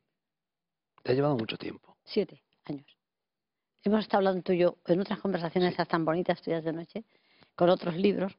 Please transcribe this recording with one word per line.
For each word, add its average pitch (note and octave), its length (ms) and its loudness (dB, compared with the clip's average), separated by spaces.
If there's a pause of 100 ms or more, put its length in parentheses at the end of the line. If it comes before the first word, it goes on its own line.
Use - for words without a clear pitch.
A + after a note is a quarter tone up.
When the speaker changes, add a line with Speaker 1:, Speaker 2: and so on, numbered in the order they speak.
(1040)
Speaker 1:
¿Te - 100 -2
ha - 20 4
llevado C#3 220 2
mucho A2+ 200 -4
tiempo? - 480 -14
Speaker 2:
Siete - 380 -4 (220)
años. C#3 220 -12 (960)
Hemos G#3+ 180 2
estado G#3 180 0
hablando F#3+ 240 2
tú F#3+ 100 -2
y F3+ 60 2
yo F3 180 2 (100)
en F3 140 2
otras G3+ 200 -4
conversaciones F3+ 500 0
Speaker 1:
Sí. E3 40 -8
Speaker 2:
esas E3+ 140 -4
tan E3 160 0
bonitas E3 380 0
tuyas E3 220 -4
de D#3+ 80 -4
noche, E3+ 320 -10 (500)
con F3 160 4
otros F3+ 260 0
libros, F#3+ 420 0